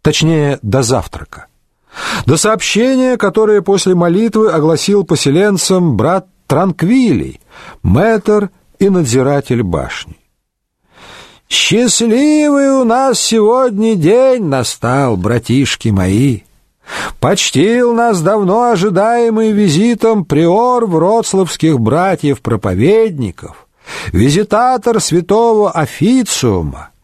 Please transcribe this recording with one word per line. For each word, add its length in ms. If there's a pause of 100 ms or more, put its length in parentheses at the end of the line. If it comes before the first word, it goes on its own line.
Точнее, 600
до 220
завтрака. 640 (760)
До 100
сообщения, 800
которое 460
после 320
молитвы 560
огласил 540
поселенцам 920
брат 300 (200)
Транквилий, 960 (420)
мэтр 680 (280)
и 100
надзиратель 760
башни. 540 (1300)
«Счастливый 1200
у 140
нас 360
сегодня 760
день 500
настал, 720
братишки 720
мои. 520 (800)
Почтил 760
нас 260
давно 500
ожидаемый 840
визитом 720
приор 600
вроцлавских 960
братьев-проповедников, 1900 (440)
визитатор 880
святого 680
официума 1200 (120)